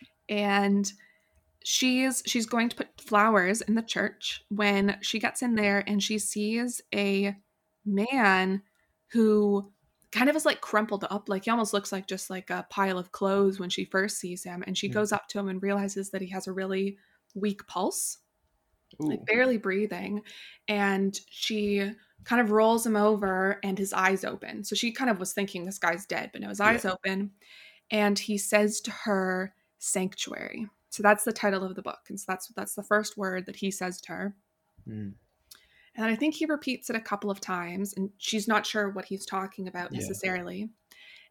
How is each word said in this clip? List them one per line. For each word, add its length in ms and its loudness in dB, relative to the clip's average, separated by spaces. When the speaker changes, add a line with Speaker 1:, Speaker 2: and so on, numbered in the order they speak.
Speaker 1:
And 640 2
she's, 600 2
she's 200 0
going 240 0
to 60 -6
put 260 -8
flowers 600 4
in 140 0
the 60 2
church 680 -4
when 520 2
she 180 -2
gets 220 -4
in 140 2
there 320 4
and 140 2
she 180 -2
sees 640 -2
a 420 2
man 800 4
who 600 4
kind 180 4
of 60 4
is, 100 -2
like, 160 2
crumpled 480 0
up. 200 -6
Like, 160 -2
he 60 0
almost 220 2
looks 180 -2
like 160 -6
just, 220 -8
like, 200 -8
a 200 -4
pile 280 0
of 140 -6
clothes 480 2
when 100 -4
she 160 -4
first 320 0
sees 260 -8
him. 220 -10
And 120 -6
she 100 -2
Speaker 2:
Hmm. 60 -4
Speaker 1:
goes 180 0
up 180 -2
to 100 -6
him 80 -2
and 140 -4
realizes 500 -2
that 100 -6
he 80 -8
has 180 -8
a 60 -6
really 440 -2
weak 340 -4
pulse, 500 -4
like, 200 -2
Speaker 2:
Ooh. 60 -14
Speaker 1:
barely 320 4
breathing. 680 -2
And 500 2
she 640 -2
kind 180 4
of 80 2
rolls 360 6
him 100 2
over 640 4
and 160 -2
his 160 -2
eyes 300 2
open. 400 -8
So 120 -6
she 160 0
kind 200 2
of 80 0
was 140 -4
thinking 320 -4
this 120 -8
guy's 300 -2
dead, 240 -6
but 100 -12
no, 80 -8
his 100 -6
Speaker 2:
Yeah. 80 4
Speaker 1:
eyes 180 4
open. 480 -2
And 260 4
he 200 -2
says 440 2
to 100 -8
her, 600 -2
"Sanctuary." 880 -4
So 140 -4
that's 200 6
the 100 -2
title 300 0
of 120 -8
the 80 -10
book. 160 -8
And 100 -10
so 80 -14
that's, 200 -6
that's 260 -8
the 100 -10
first 320 0
word 300 -4
that 120 -14
he 120 -4
says 320 -6
to 120 -12
her. 220 -6
Speaker 2:
Hmm. 240 -8
Speaker 1:
And 100 -2
I 80 2
think 200 0
he 100 -2
repeats 440 -4
it 60 -2
a 60 -4
couple 280 -4
of 100 -4
times, 540 -6
and 240 -4
she's 300 -4
not 180 2
sure 240 -2
what 160 -8
he's 200 -8
talking 420 -6
about 260 -8
Speaker 2:
Yeah. 60 -4
Speaker 1:
necessarily. 720 -6